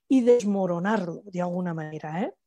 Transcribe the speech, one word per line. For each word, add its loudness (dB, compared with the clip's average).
y 4
desmoronarlo 2
de -6
alguna -2
manera, -8
¿eh? -4